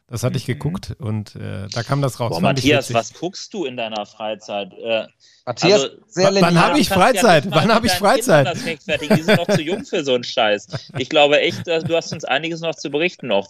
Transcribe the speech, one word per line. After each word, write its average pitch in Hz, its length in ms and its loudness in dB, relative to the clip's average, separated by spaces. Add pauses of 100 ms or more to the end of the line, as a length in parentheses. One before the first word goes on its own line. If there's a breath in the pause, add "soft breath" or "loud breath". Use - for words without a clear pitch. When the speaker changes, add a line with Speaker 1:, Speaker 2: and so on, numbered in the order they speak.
Speaker 1:
Das 117 180 -6
hatte 120 120 -2
ich - 120 -8
Speaker 2:
Mhm. 127 60 -2
Speaker 1:
geguckt 160 440 -6
und, 107 380 -6
äh, 101 320 -10
da 117 160 -6
kam 143 180 -2
das 135 160 -2
raus. 117 120 -4
Speaker 2:
Boah, - 100 -4
Speaker 1:
Fand - 180 2
ich 123 60 -2
Speaker 2:
Matthias, 143 220 2
Speaker 1:
witzig. 120 100 -4
Speaker 2:
was 113 180 -2
guckst - 400 -10
du 185 100 -4
in 127 120 -8
deiner 110 300 -6
Freizeit? 104 680 -8
Äh, 113 320 -4 (400 soft breath)
Speaker 3:
Matthias, 143 380 2
Speaker 2:
also, - 120 -10 (120)
Speaker 3:
sehr 196 260 2
Speaker 1:
W-, 196 60 2
wann 175 140 4
Speaker 3:
linear. 185 160 4
Speaker 1:
hab 285 60 0
ich 254 120 2
Speaker 2:
du 196 60 -2
kannst 202 200 4
ja - 80 0
Speaker 1:
Freizeit? 170 220 6
Speaker 2:
nicht 190 100 -4
Speaker 1:
Wann 160 140 4
Speaker 2:
mal 226 80 4
Speaker 1:
hab 226 80 0
ich 202 80 2
Speaker 2:
deinen 190 180 2
Kindern - 60 -
Speaker 1:
Freizeit? 151 300 4
Speaker 2:
das 170 180 -4
rechtfertigen. 156 500 -2
Die 156 80 2
sind 190 140 4
noch 170 120 -2
zu 185 140 2
jung 175 220 -6
für 170 200 -4
so 135 100 2
einen 123 100 0
Scheiß. 104 420 0 (300 loud breath)
Ich 131 120 -4
glaube 147 320 6
echt, 175 280 -2
dass 165 160 -2
du 165 100 -2
hast 165 180 -4
uns 165 120 -10
einiges 160 360 -4
noch 165 140 -6
zu - 160 -10
berichten 147 400 -4
off 101 200 0